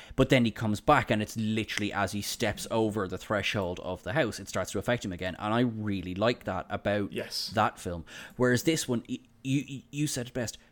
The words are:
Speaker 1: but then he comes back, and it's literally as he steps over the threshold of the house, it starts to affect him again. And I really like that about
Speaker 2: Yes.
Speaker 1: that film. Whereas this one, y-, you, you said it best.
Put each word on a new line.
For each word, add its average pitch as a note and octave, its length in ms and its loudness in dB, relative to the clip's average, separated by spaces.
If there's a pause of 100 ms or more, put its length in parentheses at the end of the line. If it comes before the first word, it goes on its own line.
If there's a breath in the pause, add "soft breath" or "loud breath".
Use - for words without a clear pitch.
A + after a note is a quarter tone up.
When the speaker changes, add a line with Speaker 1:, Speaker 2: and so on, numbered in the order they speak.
(160 loud breath)
Speaker 1:
but - 140 6
then B2 160 6
he G#2+ 40 4
comes G#2 300 -2
back, C#3 300 4
and G#2+ 100 2
it's G#2+ 160 -4
literally G#2+ 560 0
as G2 200 0
he G#2 100 -4
steps - 480 -2
over A2 360 2
the F2+ 120 -6
threshold G2 600 0
of F2+ 220 -6
the F#2 120 -4
house, A#2+ 260 0
it G2 80 -12
starts - 240 -2
to G#2 60 -2
affect A#2+ 260 0
him G2 80 -4
again. F2+ 260 -4
And G#2+ 140 -2
I A#2 80 4
really G#2 540 0
like A2 300 2
that F#2 260 -2
about G2+ 420 0
Speaker 2:
Yes. - 420 -6
Speaker 1:
that A2 240 2
film. F2 280 -8 (300 loud breath)
Whereas B2 260 4
this D#3+ 260 2
one, A#2 180 0
y-, B2 120 -6 (260)
you, C3+ 460 -2
you D3 160 -2
said B2+ 220 -4
it - 40 -18
best. A#2 240 -4 (160)